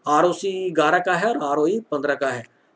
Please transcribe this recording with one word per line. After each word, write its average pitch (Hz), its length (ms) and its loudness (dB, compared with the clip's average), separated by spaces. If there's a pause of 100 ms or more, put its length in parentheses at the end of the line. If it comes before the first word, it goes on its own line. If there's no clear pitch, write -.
आरओसी 175 640 0
ग्यारह 160 280 2
का 180 160 0
है 185 140 0
और 240 160 -2
आरओई 151 340 0 (120)
पन्द्रह 143 240 -2
का 135 140 -2
है। 123 160 -6 (320)